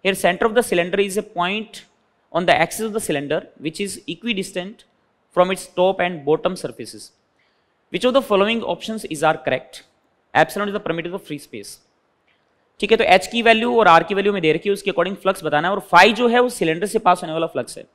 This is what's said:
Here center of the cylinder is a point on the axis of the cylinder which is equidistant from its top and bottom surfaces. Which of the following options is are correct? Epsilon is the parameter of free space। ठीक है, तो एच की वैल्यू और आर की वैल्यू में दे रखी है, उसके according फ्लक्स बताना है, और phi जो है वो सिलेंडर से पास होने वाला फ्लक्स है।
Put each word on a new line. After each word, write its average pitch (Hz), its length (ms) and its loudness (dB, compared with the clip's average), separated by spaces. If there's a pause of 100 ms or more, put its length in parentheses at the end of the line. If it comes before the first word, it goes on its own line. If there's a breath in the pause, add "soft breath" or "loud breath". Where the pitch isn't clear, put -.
Here 196 100 0
center 185 320 0
of 220 80 0
the 233 80 2
cylinder 175 380 -2
is 202 160 -2
a 208 80 -4
point 202 600 -6 (480)
on 175 140 -2
the 165 80 6
axis - 280 -2
of 220 100 -6
the 220 80 -6
cylinder 143 480 -4 (100)
which 156 220 -10
is 196 260 -8
equidistant 190 760 -8 (520)
from 180 140 2
its 190 160 -6
top 190 320 0
and 175 260 -4
bottom 156 300 -2
surfaces. 117 560 -14 (800)
Which 180 120 -6
of 247 100 2
the 269 80 4
following 208 400 0
options 214 440 -8
is 151 180 -6
are 156 120 2
correct? - 460 -8 (520)
Epsilon 202 340 2
is 196 60 -8
the 208 60 -6
parameter 170 320 -6
of 196 120 -12
free 147 160 -12
space। - 400 -18 (1000)
ठीक 208 100 -2
है, 220 60 6
तो - 80 0
एच 190 220 4
की 233 160 -4
वैल्यू 233 360 4
और 208 100 6
आर 165 160 8
की 196 100 -6
वैल्यू 202 180 0
में 196 100 -2
दे 156 100 2
रखी 170 160 -2
है, 202 40 0
उसके 196 180 -4
according 180 320 -2
फ्लक्स 190 220 -2
बताना 151 240 0
है, 202 60 0
और 202 60 -4 (120)
phi 190 220 8
जो 240 140 0
है 240 120 4
वो 247 100 2
सिलेंडर 175 360 -2
से 208 120 -2
पास 180 240 2
होने 160 100 -8
वाला 165 140 -2
फ्लक्स 135 320 -8
है। - 60 -20 (100)